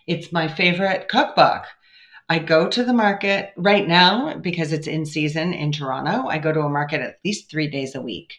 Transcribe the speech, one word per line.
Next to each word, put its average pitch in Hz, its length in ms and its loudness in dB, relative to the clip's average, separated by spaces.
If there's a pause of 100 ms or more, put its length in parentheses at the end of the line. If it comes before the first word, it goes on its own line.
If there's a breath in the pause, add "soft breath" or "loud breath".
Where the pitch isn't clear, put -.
It's - 240 -4
my 165 160 0
favorite 180 600 0
cookbook. - 580 2 (640 soft breath)
I 165 120 2
go 160 280 4
to 240 160 0
the 240 100 0
market 202 640 2
right 196 300 4
now 190 480 4
because 170 380 -4
it's 151 140 -4
in 156 180 -2
season 156 480 -2
in 147 180 -2
Toronto. 147 560 -2
I 160 120 -2
go 156 120 0
to 156 100 0
a 147 80 0
market 147 320 -2
at - 220 -10
least 208 260 -6
three 151 200 -2
days 139 260 -6
a 127 60 -8
week. 110 380 -10